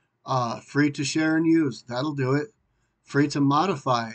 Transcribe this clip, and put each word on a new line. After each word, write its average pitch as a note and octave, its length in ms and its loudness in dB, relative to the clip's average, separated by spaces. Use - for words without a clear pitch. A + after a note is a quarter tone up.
Uh, B2 360 -4
free C#3+ 320 0
to D3 100 -6
share D#3 340 0
and E3 80 0
use, D#3+ 380 2
that'll C3+ 320 -4
do C3+ 200 0
it. D3 200 -2
Free C#3+ 240 2
to C#3+ 140 -2
modify, C#3 760 0